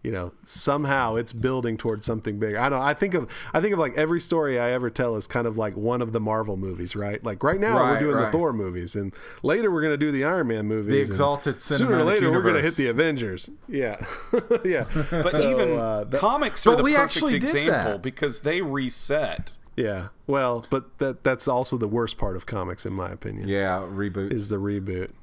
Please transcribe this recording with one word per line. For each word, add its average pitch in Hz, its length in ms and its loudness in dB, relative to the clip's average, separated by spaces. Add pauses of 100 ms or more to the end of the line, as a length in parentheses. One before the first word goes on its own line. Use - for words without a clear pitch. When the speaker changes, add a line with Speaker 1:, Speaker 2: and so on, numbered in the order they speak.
Speaker 1:
you 117 100 -6
know, 87 200 -6 (120)
somehow 139 720 0
it's 117 160 -4
building 120 440 -2
towards 110 300 -4
something 113 320 -4
big. 107 160 -2
I 120 140 2
don't, 135 120 0
I 143 140 2
think 190 200 0
of, 139 140 0 (240)
I 160 80 2
think 202 120 2
of, 190 80 0
like, 135 160 0
every 160 240 2
story 147 380 0
I 120 120 2
ever 123 180 0
tell 120 280 0
is 104 100 -4
kind 120 220 0
of, 110 100 -2
like, 107 180 -2
one 117 240 0
of 113 120 -2
the 113 80 0
Marvel 107 360 0
movies, 92 380 -6
right? 104 300 -4
Like, 107 180 -4
right 160 160 2
now 214 180 2
we're 123 180 4
Speaker 2:
Right, 113 40 2
Speaker 1:
doing 147 180 2
Speaker 2:
right. 113 100 2
Speaker 1:
the 107 60 -2
Thor 160 200 2
movies, 90 420 -4
and 98 180 -4 (300)
later 202 280 2
we're 160 120 2
gonna 151 140 2
do 147 160 2
the 135 120 2
Iron 165 220 2
Man 110 200 0
movies, 107 260 0
Speaker 2:
The 139 80 6
Speaker 1:
and 131 80 0
Speaker 2:
Exalted 139 520 0
Speaker 1:
sooner 220 380 2
or 160 40 4
Speaker 2:
Cinematic 156 40 4
Speaker 1:
later 190 260 4
we're 185 100 4
gonna - 60 4 (100)
Speaker 2:
Universe. 160 180 2
Speaker 1:
hit 143 80 2
the 123 40 2
Avengers. 120 640 0 (180)
Yeah. 131 360 -4 (280)
<laughs> 240 40 2 (280)
Yeah. 160 200 2 (260)
Speaker 3:
But 165 220 2
Speaker 1:
So, - 180 4
Speaker 3:
even 131 280 2
Speaker 1:
uh, 110 260 -2
that 127 160 -2
Speaker 3:
comics 240 460 2
are 220 40 10
Speaker 2:
But 240 80 8
Speaker 3:
the 247 60 4
Speaker 2:
we 285 80 6
Speaker 3:
perfect 277 240 4
Speaker 2:
actually 311 180 2
did - 100 2
Speaker 3:
example 147 480 2
Speaker 2:
that. 98 100 -6
Speaker 3:
because 131 400 -4
they 170 200 0
reset. 139 960 -2 (180)
Speaker 1:
Yeah. 101 320 -4 (180)
Well, 127 440 0
but - 280 -4
that, 135 260 -2
that's 131 240 0
also 127 280 0
the 110 120 0
worst 113 300 -2
part 98 180 -2
of 90 100 -10
comics, 92 400 -6
in 98 60 -6
my 95 180 -6
opinion. 101 380 -8
Speaker 2:
Yeah, 95 320 0
reboot. 98 520 -4
Speaker 1:
Is 104 160 -4
the 107 80 0
reboot. 98 540 -4 (120)